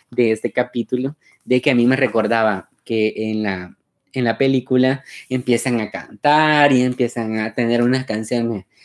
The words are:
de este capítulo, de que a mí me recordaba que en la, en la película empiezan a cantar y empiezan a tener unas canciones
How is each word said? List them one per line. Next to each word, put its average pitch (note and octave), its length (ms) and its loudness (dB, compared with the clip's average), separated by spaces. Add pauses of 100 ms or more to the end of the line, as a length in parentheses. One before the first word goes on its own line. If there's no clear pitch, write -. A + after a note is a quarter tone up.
(100)
de A#2+ 220 2
este A2 200 -4
capítulo, B2 640 -4 (280)
de B2+ 180 2
que D3 80 2
a B2+ 40 4
mí A#2+ 120 4
me C3 100 4
recordaba A2 720 0 (160)
que G#2+ 320 0
en A2 280 -4
la, F#2 320 -6 (360)
en B2+ 120 -2
la A2+ 140 0
película C3 680 0 (240)
empiezan B2 520 0
a G#2 120 -6
cantar D3 800 2
y B2+ 100 4
empiezan A#2 560 -2
a G#2+ 160 -6
tener A#2+ 280 0
unas C3 220 0
canciones A2+ 600 -4 (200)